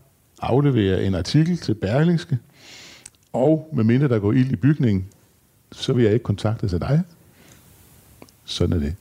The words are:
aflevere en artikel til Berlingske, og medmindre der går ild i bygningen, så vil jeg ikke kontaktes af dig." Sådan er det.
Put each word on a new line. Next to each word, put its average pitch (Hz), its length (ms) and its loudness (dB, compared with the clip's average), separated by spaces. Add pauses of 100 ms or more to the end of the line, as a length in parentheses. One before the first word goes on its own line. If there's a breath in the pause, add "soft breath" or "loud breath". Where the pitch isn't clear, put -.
(420)
aflevere 113 600 2
en 98 100 0
artikel 156 440 0
til - 160 -4
Berlingske, 143 640 0 (920 loud breath)
og 151 400 0
medmindre 123 360 2
der 117 100 2
går 101 140 0
ild 131 200 2
i 127 40 -2
bygningen, 113 500 0 (680)
så - 200 -4
vil 117 120 2
jeg 104 80 4
ikke 117 100 0
kontaktes 107 520 -4
af 87 60 -2
dig." 139 220 0 (1500 soft breath)
Sådan 87 280 -2
er - 40 -2
det. 73 200 -4